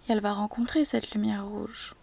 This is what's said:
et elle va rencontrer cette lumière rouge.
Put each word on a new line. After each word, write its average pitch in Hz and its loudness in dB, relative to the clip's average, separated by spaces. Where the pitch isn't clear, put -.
et 233 4
elle 214 4
va 202 2
rencontrer 233 2
cette 233 0
lumière 208 0
rouge. 208 -8